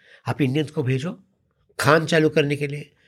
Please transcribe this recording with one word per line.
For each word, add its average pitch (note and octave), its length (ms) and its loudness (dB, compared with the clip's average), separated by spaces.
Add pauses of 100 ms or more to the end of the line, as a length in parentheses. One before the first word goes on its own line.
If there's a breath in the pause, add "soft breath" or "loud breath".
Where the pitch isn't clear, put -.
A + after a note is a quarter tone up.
(280 soft breath)
आप B2 140 -2
Indians C#3 300 0
को D#3 120 -4
भेजो C3 400 -4 (560)
खान D#3 260 4
चालू D#3 240 2
करने D3 260 0
के C#3+ 120 -6
लिए, D3 260 -12 (140)